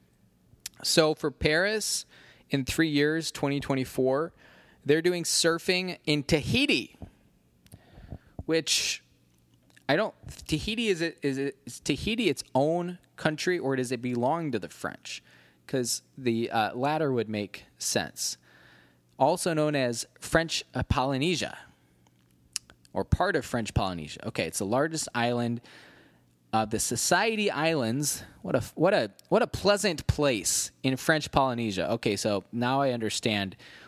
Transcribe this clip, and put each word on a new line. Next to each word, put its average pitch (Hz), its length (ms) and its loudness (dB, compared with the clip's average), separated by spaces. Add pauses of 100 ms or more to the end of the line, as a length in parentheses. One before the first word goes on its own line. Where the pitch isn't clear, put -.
(840)
So 156 300 0
for 151 160 -6
Paris 185 760 -2 (460)
in 135 160 -2
three 165 240 0
years, 151 400 0
twenty 143 300 -2
twenty-four, 131 720 0 (500)
they're 147 160 4
doing 175 240 0
surfing 180 800 2
in 147 180 2
Tahiti, 185 760 2 (1500)
which - 580 0 (880)
I 143 80 4
don't, 214 180 -2 (320)
Tahiti, 220 420 -2
is 180 120 0
it, 165 220 -4
is 139 160 0
it, 139 260 -4
is - 160 -14
Tahiti 202 480 0
its - 160 0 (100)
own 175 440 0 (180)
country, 160 420 -2
or 135 160 -2
does 127 160 -2
it 123 120 -4
belong 127 500 0
to 113 60 0
the 90 100 -8
French? - 540 -10 (440)
'Cause 123 360 -2 (160)
the, 117 320 0
uh, 107 240 0
latter 147 360 0
would 113 200 0
make 104 340 -4 (140)
sense. - 580 -4 (840)
Also 165 340 2
known 151 220 2
as 123 320 0 (140)
French, - 420 0 (120)
uh, 127 100 -2
Polynesia, 139 760 0 (1300)
or 98 100 -2
part 180 320 0
of 135 100 0
French 113 300 -4
Polynesia. 90 540 -4
Okay, 101 180 -2
it's 82 120 -6
the 107 60 -2
largest 147 480 0
island 120 480 0 (920)
of 110 180 2
the 107 80 0
Society 208 720 2
Islands. 143 720 0 (200)
What - 120 -2
a, 120 80 2 (140)
what 185 180 4
a, 120 160 2 (180)
what 208 140 4
a 226 60 0
pleasant 196 580 0
place 131 640 2 (140)
in 131 120 2
French 156 360 0
Polynesia. 117 600 2
Okay, 113 220 0
so 101 380 0
now 123 280 0
I 139 120 2
understand 104 640 0 (320)